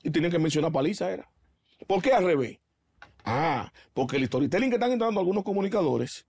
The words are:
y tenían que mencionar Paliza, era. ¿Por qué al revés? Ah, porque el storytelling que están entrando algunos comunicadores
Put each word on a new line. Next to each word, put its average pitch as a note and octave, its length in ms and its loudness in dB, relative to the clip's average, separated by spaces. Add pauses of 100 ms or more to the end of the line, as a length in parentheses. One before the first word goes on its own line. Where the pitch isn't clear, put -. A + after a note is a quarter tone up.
y - 80 -2
tenían D#3+ 200 2
que E3+ 80 2
mencionar D#3 320 2
Paliza, E3 400 -2
era. - 200 -10 (560)
¿Por F#3+ 160 0
qué C4+ 100 4
al G#3+ 120 4
revés? C#3+ 340 0 (640)
Ah, C3 480 -2 (200)
porque C3 240 -2
el C3 100 0
storytelling D3 440 0
que A#3+ 60 2
están A#3+ 160 0
entrando A3+ 280 0
algunos F#3+ 240 0
comunicadores F#3+ 840 -2